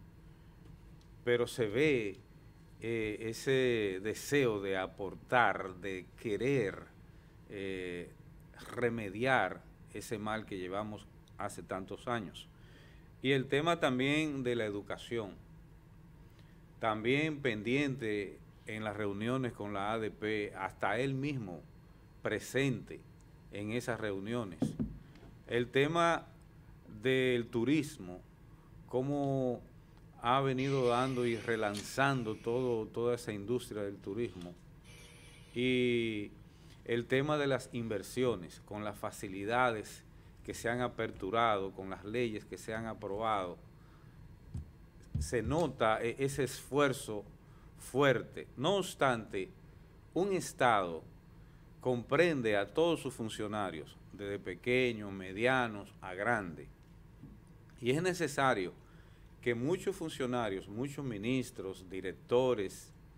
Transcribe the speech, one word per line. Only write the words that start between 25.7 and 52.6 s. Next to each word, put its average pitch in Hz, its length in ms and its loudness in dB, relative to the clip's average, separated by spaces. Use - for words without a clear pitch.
del 127 460 2
turismo, 117 720 0
cómo 135 720 0
ha 127 200 4
venido 135 480 4
dando 123 380 4
y 117 100 2
relanzando 110 960 0
todo, 117 520 0
toda 117 280 0
esa 113 180 -4
industria 104 500 -4
del 101 160 -4
turismo. 98 540 -6
Y 120 760 2
el 117 220 0
tema 147 320 4
de 143 80 2
las 131 260 0
inversiones, 110 920 -2
con 104 180 -8
las 104 160 -6
facilidades 107 1040 -2
que 104 100 -6
se - 140 -2
han 120 120 2
aperturado, 110 920 2
con 95 180 -8
las 90 160 -10
leyes 110 400 -2
que 92 140 -10
se - 160 -6
han 113 120 -4
aprobado, 104 720 -2
se 113 220 0
nota 120 600 2
e-, 117 160 0
ese 139 260 0
esfuerzo 123 800 0
fuerte. 120 800 2
No 160 200 4
obstante, 117 760 0
un 196 180 2
Estado 107 720 2
comprende 127 760 4
a 101 180 0